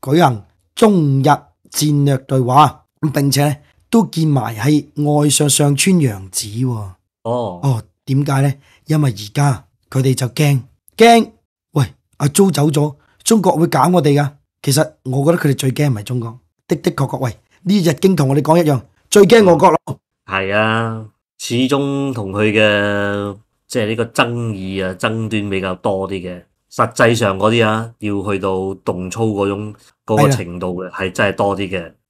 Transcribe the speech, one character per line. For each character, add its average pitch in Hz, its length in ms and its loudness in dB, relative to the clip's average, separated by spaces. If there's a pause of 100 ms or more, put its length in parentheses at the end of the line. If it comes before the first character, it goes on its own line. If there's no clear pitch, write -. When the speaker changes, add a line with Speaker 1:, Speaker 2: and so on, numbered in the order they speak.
Speaker 1:
舉 143 180 2
行 120 240 2 (300)
中 156 480 2
日 139 60 4 (420)
戰 147 340 0
略 139 140 2
對 135 200 -2
話， 131 460 2 (160)
咁 151 120 -2
並 143 180 0
且 143 180 2
呢， 143 80 -4 (320)
都 226 200 4
見 160 200 -2
埋 113 260 0
係 139 300 0 (180)
外 147 280 2
相 147 180 2
上 143 260 2
川 185 220 2
陽 101 340 -2
子 - 160 -8
喎。 120 240 -4 (520)
Speaker 2:
哦。 113 400 -6
Speaker 1:
哦， 127 200 -2 (220)
點 135 180 -2
解 139 200 0
呢？ 139 120 0 (300)
因 156 160 -2
為 139 100 2
而 101 220 -10
家 143 320 -2 (240)
佢 135 140 -2
哋 131 120 2
就 127 140 -4
驚， 143 320 0 (380)
驚， 226 320 6 (420)
喂， 139 140 0 (320)
阿 143 100 -2
Joe 196 220 -4
走 143 180 -2
咗， 147 260 -2 (300)
中 226 160 2
國 180 160 0
會 165 120 0
搞 147 220 2
我 180 120 2
哋 143 180 2
㗎。 143 120 -4 (300)
其 139 100 -2
實 151 120 2 (200)
我 131 200 -4
覺 156 80 2
得 - 60 0
佢 143 140 0
哋 131 40 0
最 135 140 -2
驚 147 180 -2
唔 131 60 0
係 104 80 -8
中 123 180 -6
國， 117 180 -12 (280)
的， 170 100 0
的 170 140 -2
確 139 160 -4
確， 127 120 -8
喂， 123 180 -6 (260)
呢 196 160 2
日 170 160 2
經 190 220 2
同 139 120 2
我 139 80 2
哋 151 60 2
講 160 180 4
一 160 80 2
樣， 135 140 0 (260)
最 208 140 6
驚 208 260 6
俄 170 80 6
國 170 140 4
佬。 156 60 2 (500)
Speaker 2:
係 95 280 -4
啊， 110 520 -2 (320)
始 - 160 -8 (140)
終 139 440 -2
同 104 200 -6
佢 107 200 0
嘅， 101 840 0 (320)
即 - 100 -4
係 107 80 -2
呢 113 100 -4
個 117 100 -4
爭 117 260 -4 (180)
議 95 340 -6
啊， 92 100 -6
爭 113 340 -6
端 104 220 -4
比 95 100 -4
較 92 160 -6
多 95 320 -4
啲 98 120 -8
嘅。 90 220 -14 (300)
實 117 200 -2
際 120 220 2
上 101 240 -2
嗰 104 120 2
啲 117 140 2
啊， 110 240 -2 (120)
要 101 220 -6 (100)
去 98 80 -4
到 95 340 -4
動 92 340 -8
粗 110 260 -2
嗰 101 140 0
種， 104 260 -6 (300)
嗰 110 180 0
個 143 60 4
程 90 300 -4
度 90 240 -8
嘅， 90 80 -12
Speaker 1:
係 - 0 -
啦。 - 80 -16
Speaker 2:
係 95 140 -6
真 107 160 0
係 95 80 -4
多 101 200 0
啲 98 140 -6
嘅。 87 220 -8 (180)